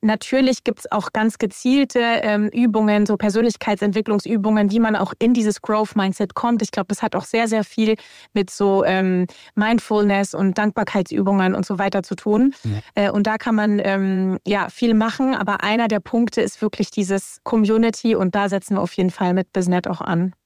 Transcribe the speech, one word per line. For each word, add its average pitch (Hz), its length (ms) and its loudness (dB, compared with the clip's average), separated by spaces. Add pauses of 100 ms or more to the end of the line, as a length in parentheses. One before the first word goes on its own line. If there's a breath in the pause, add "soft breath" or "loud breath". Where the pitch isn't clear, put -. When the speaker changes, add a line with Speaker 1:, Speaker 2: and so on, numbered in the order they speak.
Speaker 1:
Natürlich 254 640 0
gibt's - 280 -6
auch 208 200 -4
ganz 220 280 0
gezielte, 254 600 0
ähm, 214 500 2
Übungen, 214 580 2
so 208 100 0
Persönlichkeitsentwicklungsübungen, 208 1500 0
wie 220 100 0
man 220 160 2
auch 190 220 -2
in 233 160 4
dieses 214 300 0
Growth 214 320 -2
Mindset 196 400 -2
kommt. 240 260 0
Ich 214 80 -4
glaub, 190 180 -4
das - 140 -6
hat 226 140 -2
auch - 100 -6
sehr, 233 220 -2
sehr 220 160 0
viel 220 320 0 (380 loud breath)
mit 196 180 0
so, 196 340 2
ähm, 185 400 0 (300 loud breath)
Mindfulness 208 800 0
und 190 220 0
Dankbarkeitsübungen 196 1000 0
und 190 100 -2
so 185 140 -4
weiter 196 240 -2
zu - 120 -10
tun. 240 380 2 (100)
Speaker 2:
Ja. 107 440 -2
Speaker 1:
Äh, - 20 -2
und 202 160 0
da 220 120 0
kann 226 180 -2
man, 208 280 2
ähm, 190 600 0
ja, 196 240 -2
viel 233 240 0
machen. 226 400 0
Aber 202 300 -4
einer 220 240 0
der 214 120 0
Punkte 233 420 -2
ist - 200 -4
wirklich 214 300 -2
dieses 196 520 -4
Community 220 720 2
und 185 200 0
da 202 140 0
setzen 196 260 -2
wir - 60 0
auf - 120 -4
jeden 180 180 0
Fall 180 220 0
mit 185 180 -2
Biznet 180 360 0
auch 175 140 -6
an. 175 320 -2 (120)